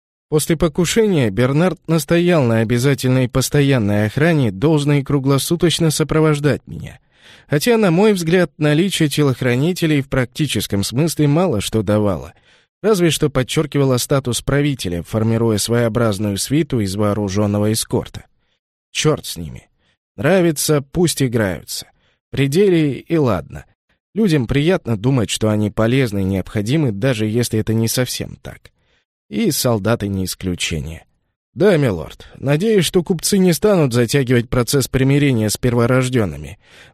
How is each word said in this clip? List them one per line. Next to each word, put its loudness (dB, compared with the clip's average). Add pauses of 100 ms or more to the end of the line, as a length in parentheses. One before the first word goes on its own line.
(300)
После 0
покушения 2
Бернард 2
настоял 2
на 2
обязательной 0
постоянной 2
охране, 2
должной 2
круглосуточно 0
сопровождать 0
меня. -14 (480)
Хотя, 2
на 4
мой 4
взгляд, 0
наличие 2
телохранителей 0
в -6
практическом -2
смысле -2
мало 0
что -2
давало. -2 (480)
Разве 2
что 0
подчёркивало 0
статус -2
правителя, -2
формируя 0
своеобразную 0
свиту -2
из -2
вооружённого 0
эскорта. -6 (640)
Чёрт -2
с -10
ними. -14 (460)
Нравится, 0
пусть -2
играются. -4 (440)
При 0
деле 2
и -4
ладно. -2 (480)
Людям 2
приятно 0
думать, 0
что -2
они 0
полезны 0
и -2
необходимы, -2
даже -2
если -2
это -2
не 0
совсем -6
так. -20 (580)
И -2
солдаты 0
не -4
исключение. -6 (480)
"Да, 2
милорд. -2 (100)
Надеюсь, 0
что 0
купцы -2
не 4
станут 2
затягивать 2
процесс 0
примирения 2
с -4
перворождёнными. -2 (340)